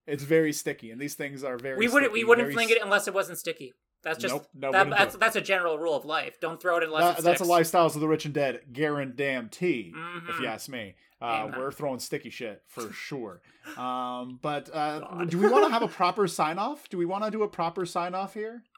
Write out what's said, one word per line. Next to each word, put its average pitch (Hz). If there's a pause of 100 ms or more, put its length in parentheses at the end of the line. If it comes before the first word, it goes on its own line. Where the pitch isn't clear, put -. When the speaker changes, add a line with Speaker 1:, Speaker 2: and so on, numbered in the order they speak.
Speaker 1:
It's 143
very 156
sticky, 139
and 117
these 143
things 139
are 127
very 131
Speaker 2:
We 233
wouldn't, 254
we 226
Speaker 1:
sticky, 226
Speaker 2:
wouldn't 240
Speaker 1:
very -
Speaker 2:
fling 226
Speaker 1:
s- 226
Speaker 2:
it 220
unless 202
it 185
wasn't 185
sticky. 143 (300)
That's 156
just, 170
Speaker 1:
Nope, -
no, 135
Speaker 2:
that, 190
Speaker 1:
wouldn't 202
do 196
Speaker 2:
that's, 202
Speaker 1:
it. -
Speaker 2:
that's 220
a 202
general 175
rule 156
of 135
life. 151
Don't 160
throw 175
it 165
unless 156 (140)
Speaker 1:
That, 165
Speaker 2:
it 160
Speaker 1:
that's 175
a 180
Speaker 2:
sticks. 170
Speaker 1:
Lifestyles 165
of 147
the 156
Rich 156
and 147
Dead 135 (100)
guarantee, 131
Speaker 2:
Mm-hmm. 170
Speaker 1:
if 170
you 127
ask 110
me. 110 (240)
Uh, 120 (220)
Speaker 2:
Amen. 127
Speaker 1:
we're 135
throwing 135
sticky 139
shit 107
for 113
Speaker 2:
<laughs> -
Speaker 1:
sure. 113 (340)
Um, 127
but, 147
uh, 151
Speaker 2:
God. 175
Speaker 1:
do 175
we 208
wanna 285
have 233
a 220
proper 190
sign-off? 190
Do 190
we 175
wanna 202
do 220
a 208
proper 175
sign-off 185
here? 226 (140)